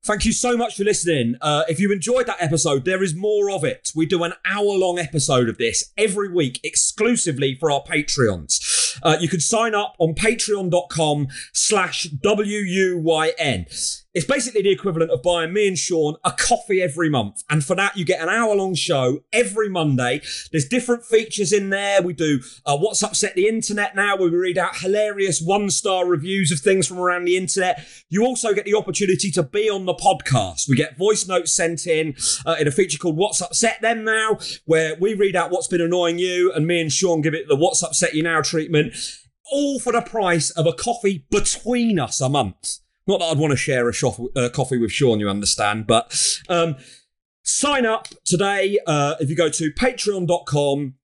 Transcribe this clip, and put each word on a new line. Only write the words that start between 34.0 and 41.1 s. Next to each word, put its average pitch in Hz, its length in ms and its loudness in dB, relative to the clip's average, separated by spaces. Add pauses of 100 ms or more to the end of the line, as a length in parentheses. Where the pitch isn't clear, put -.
now, 220 340 0 (280)
where 160 340 2
we 208 160 0
read 196 200 2
out 170 140 0
what's 175 180 -2
been 175 140 0
annoying 170 380 2
you, 180 340 2
and 160 140 0
me 170 120 2
and 156 140 -2
Sean 170 280 2
give 151 120 0
it 165 140 -6
the 143 80 4
What's 143 260 2
Upset 170 320 -2
You 151 80 0
Now 165 200 2
treatment, 170 520 0 (580)
all 277 280 0
for 247 120 -2
the 226 100 2
price 180 500 0
of 160 160 0
a - 60 2
coffee 202 580 -4